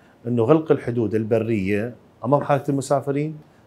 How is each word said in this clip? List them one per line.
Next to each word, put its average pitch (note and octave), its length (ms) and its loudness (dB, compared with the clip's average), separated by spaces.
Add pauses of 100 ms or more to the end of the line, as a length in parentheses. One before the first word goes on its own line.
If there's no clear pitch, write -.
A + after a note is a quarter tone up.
(260)
إنه A#2+ 160 0
غلق D#3 300 4
الحدود A#2 420 -2
البرية A2 800 -2 (300)
أمام C3+ 200 4
حالة C#3+ 240 0
المسافرين C#3+ 680 -2 (300)